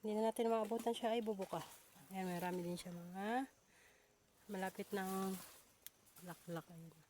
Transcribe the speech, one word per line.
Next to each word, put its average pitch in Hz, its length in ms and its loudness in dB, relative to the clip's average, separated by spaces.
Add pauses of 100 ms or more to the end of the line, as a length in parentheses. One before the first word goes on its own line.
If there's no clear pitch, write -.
Hindi 214 160 0
na 220 160 6
natin 226 160 4
maabutan 226 480 4
siya, 226 160 2
ay 240 80 4
bubuka. 190 400 0 (480)
Ayan, 190 160 -2
marami 180 400 0
din 175 80 0
siya 180 160 -6
mga 190 560 -2 (1040)
malapit 190 400 -2
ng 190 480 0 (800)
bulaklak. 170 560 -6
Ayan. 165 240 -14 (120)